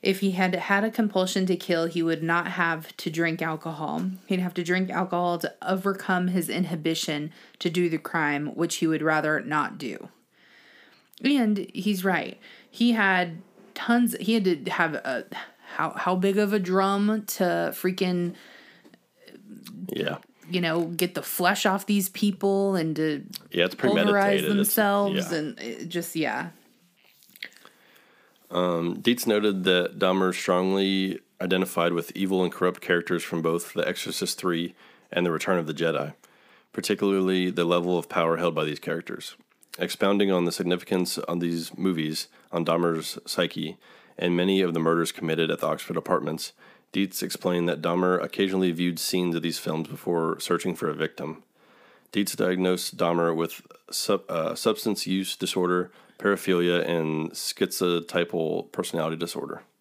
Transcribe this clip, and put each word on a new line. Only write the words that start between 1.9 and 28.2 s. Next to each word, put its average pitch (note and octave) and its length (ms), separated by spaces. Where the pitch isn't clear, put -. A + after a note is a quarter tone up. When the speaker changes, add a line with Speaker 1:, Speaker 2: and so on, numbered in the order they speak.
Speaker 1:
would E3 220
not E3+ 240
have E3 500
to - 140
drink D#3+ 300
alcohol. D#3 600
He'd F#3 140
have F3+ 160
to F3+ 80
drink F#3 260
alcohol F3 480
to - 240
overcome F#3+ 680
his F3+ 200
inhibition D#3 800
to F3 100
do F3 180
the D#3+ 120
crime, D3 560
which E3 220
he E3 100
would D#3 160
rather D#3 380
not D3 360
do. C3+ 320
And A#3 480
he's F#3+ 320
right. F3+ 360
He A#3+ 220
had F#3 500
tons, A#3 440
he A3 140
had F#3 320
to - 60
have D#3+ 240
a, B2 300
how, - 160
how - 240
big G3 240
of G3+ 120
a G#3+ 80
drum G3 680
to E3+ 480
freaking, F3+ 580
Speaker 2:
Yeah. - 240
Speaker 1:
you F3 120
know, E3 240
get F3 280
the C#3+ 80
flesh F#3+ 460
off G3 180
these G3+ 240
people G3 680
and D#3+ 200
to D3+ 280
Speaker 2:
Yeah, F2 140
it's - 100
Speaker 1:
pulverize - 300
Speaker 2:
premeditated. G3+ 400
It's, G#3 100
Speaker 1:
themselves G3+ 760
Speaker 2:
yeah. E3+ 60
Speaker 1:
and D3+ 220
it A#2+ 300
just, E3+ 260
yeah. D3 340